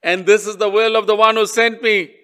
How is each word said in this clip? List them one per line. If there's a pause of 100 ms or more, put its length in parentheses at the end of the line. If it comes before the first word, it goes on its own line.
And
this
is
the
will
of
the
one
who
sent
me